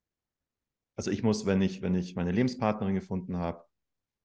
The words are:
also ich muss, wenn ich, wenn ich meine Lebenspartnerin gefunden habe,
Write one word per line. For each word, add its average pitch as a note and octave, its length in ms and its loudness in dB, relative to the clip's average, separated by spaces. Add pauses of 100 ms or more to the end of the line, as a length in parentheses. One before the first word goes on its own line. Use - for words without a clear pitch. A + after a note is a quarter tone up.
(960)
also G#2 140 -4
ich G2+ 140 -2
muss, G#2+ 240 2
wenn F#2+ 140 4
ich, F#2 200 0
wenn F#2 140 0
ich F2+ 200 -2
meine F2 160 0
Lebenspartnerin G#2+ 640 0
gefunden F#2 440 -4
habe, E2+ 280 -4 (600)